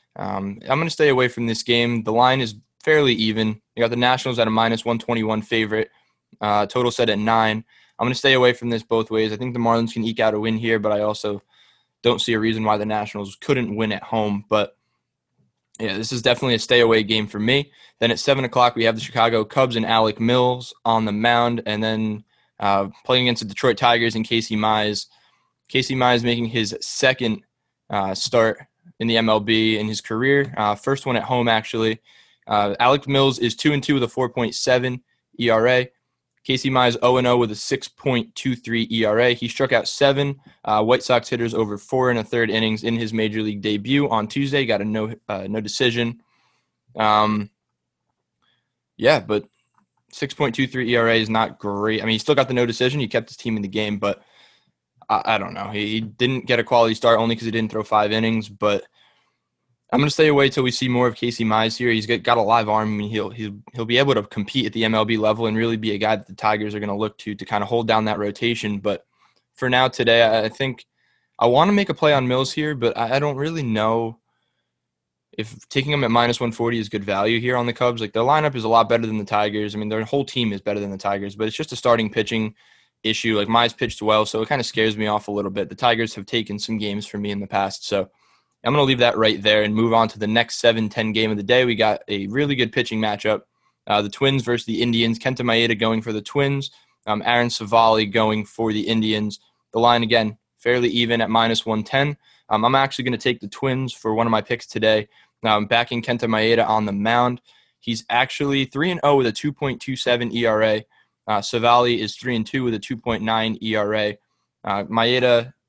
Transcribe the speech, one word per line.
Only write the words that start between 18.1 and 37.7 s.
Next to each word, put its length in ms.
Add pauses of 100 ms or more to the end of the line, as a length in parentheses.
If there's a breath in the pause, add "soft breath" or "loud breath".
at 80
seven 260
o'clock, 300
we 100
have 120
the 40
Chicago 440
Cubs 320
and 100
Alec 320
Mills 560 (100)
on 200
the 80
mound, 520
and 180
then, 420 (340)
uh, 300 (160)
playing 240
against 140
the 60
Detroit 280
Tigers 400
and 80
Casey 320
Mize. 500 (640 soft breath)
Casey 260
Mize 300
making 220
his 340
second, 600 (460)
uh, 260
start 520 (340)
in 60
the 100
M 120
L 120
B 380
in 80
his 140
career, 560
uh, 180
first 320
one 100
at 80
home, 220
actually. 540 (480 soft breath)
Uh, 320
Alec 260
Mills 320
is 160
two 180
and 100
two 120
with 80
a 60
four 200
point 280
seven 460 (360)
E 100
R 200
A. 220 (540)
Casey 260
Mize 320
oh 160
and 100
oh 80
with 160
a 20
six 320